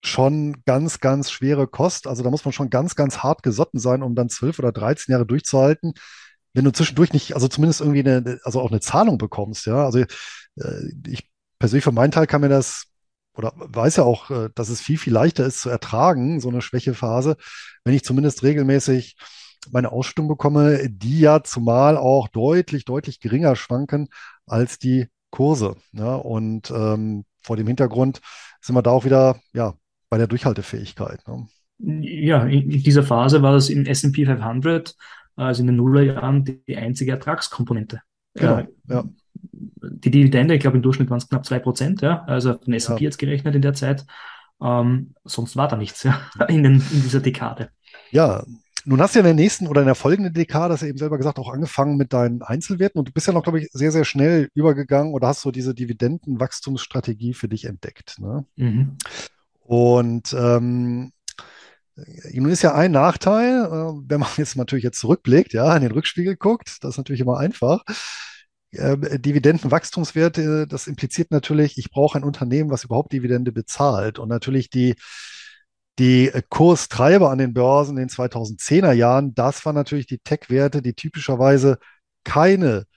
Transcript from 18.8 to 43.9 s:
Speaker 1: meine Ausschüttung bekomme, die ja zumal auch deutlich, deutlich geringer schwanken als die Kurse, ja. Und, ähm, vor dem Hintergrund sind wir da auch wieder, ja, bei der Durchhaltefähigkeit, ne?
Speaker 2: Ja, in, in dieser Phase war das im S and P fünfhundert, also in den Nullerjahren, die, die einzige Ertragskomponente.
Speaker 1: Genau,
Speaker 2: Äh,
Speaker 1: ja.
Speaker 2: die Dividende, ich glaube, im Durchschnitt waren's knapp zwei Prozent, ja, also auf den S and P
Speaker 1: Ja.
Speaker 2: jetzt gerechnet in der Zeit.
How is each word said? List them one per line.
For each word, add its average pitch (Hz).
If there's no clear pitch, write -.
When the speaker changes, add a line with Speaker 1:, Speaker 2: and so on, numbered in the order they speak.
Speaker 1:
meine 123
Ausschüttung 135
bekomme, 147
die 113
ja 151
zumal 127
auch 131
deutlich, 143
deutlich 131
geringer 131
schwanken 143
als 117
die 127
Kurse, 131
ja. 110
Und, 110
ähm, 110
vor 113
dem 107
Hintergrund 127
sind 127
wir 127
da 120
auch 127
wieder, 131
ja, 110
bei 110
der 113
Durchhaltefähigkeit, 110
ne? 120
Speaker 2:
Ja, 156
in, 139
in 143
dieser 143
Phase 135
war 139
das 139
im 143
S 139
and 139
P 147
fünfhundert, 131
also 127
in 123
den 123
Nullerjahren, 135
die, 131
die -
einzige 123
Ertragskomponente. 123
Speaker 1:
Genau, 113
Speaker 2:
Äh, -
Speaker 1:
ja. 123
Speaker 2:
die -
Dividende, 139
ich 143
glaube, 131
im 123
Durchschnitt 131
waren's 120
knapp 135
zwei 127
Prozent, 135
ja, 165
also 127
auf 117
den 123
S 117
and 117
P 127
Speaker 1:
Ja. 151
Speaker 2:
jetzt 143
gerechnet 143
in 139
der 139
Zeit. 139